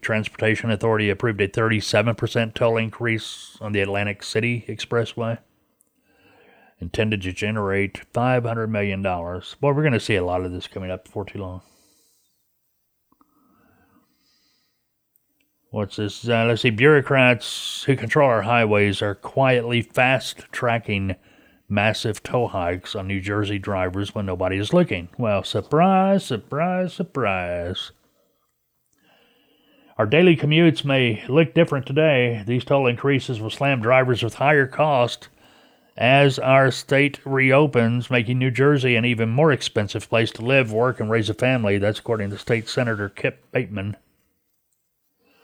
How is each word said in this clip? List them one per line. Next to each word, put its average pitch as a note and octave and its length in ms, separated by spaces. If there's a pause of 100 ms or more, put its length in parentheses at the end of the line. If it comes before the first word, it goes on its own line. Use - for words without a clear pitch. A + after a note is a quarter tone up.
Transportation A2 680
Authority G#2+ 400
approved G#2 320
a F#2+ 60
thirty-seven A2 680
percent A2+ 400
toll A2+ 240
increase A2+ 840
on G#2+ 120
the G2+ 80
Atlantic G2+ 420
City A#2 460
Expressway, A2+ 680 (1400)
intended G#2+ 400
to F#2 120
generate G2+ 680 (140)
five B2 300
hundred A2+ 240
million G2+ 340
dollars. F2+ 580
Boy, C#3+ 120
we're D3 100
gonna B2+ 180
see A2 160
a F2+ 80
lot F2+ 220
of F2+ 60
this F2 140
coming F#2 240
up F#2 140
before G2+ 220
too - 140
long. F#2 200 (4000)
What's G#2+ 260
this? G#2+ 300
Uh, A2+ 200
let's A#2 160
see. B2+ 80
Bureaucrats B2+ 1120
who C3+ 120
control C3 340
our A2 120
highways G#2 600
are G2+ 120
quietly A#2+ 680
fast-tracking A2+ 1300 (500)
massive G#2 560
toll A#2+ 260
hikes F2+ 460
on F#2+ 140
New G2 120
Jersey G2+ 380
drivers F#2+ 560
when G#2 120
nobody F#2 320
is G#2 160
looking. A2+ 340 (100)
Well, G#2 240
surprise, F#3+ 800
surprise, E3+ 680
surprise. F#2 1000 (2000)
Our A2 100
daily E3 300
commutes D#3 480
may C3 420
look D#3 280
different D#3 320
today. B2+ 600
These A#2+ 200
toll C#3 200
increases B2 540
will A2 100
slam C#3 300
drivers B2 420
with A2+ 120
higher C#3 320
cost C3+ 600 (680)
as C3+ 420
our C3+ 320
state C#3 540
reopens, C3 840
making B2 280
New B2+ 140
Jersey C3 420
an A#2 120
even A2+ 240
more D3 200
expensive - 580
place A#2 240
to - 100
live, B2+ 300
work, A#2+ 280
and A2 100
raise A2 200
a G#2 40
family. A#2 440
That's G#2 200
according G#2+ 320
to G#2 80
State A2+ 300
Senator A2 400
Kip - 420
Bateman. G2+ 460 (1500)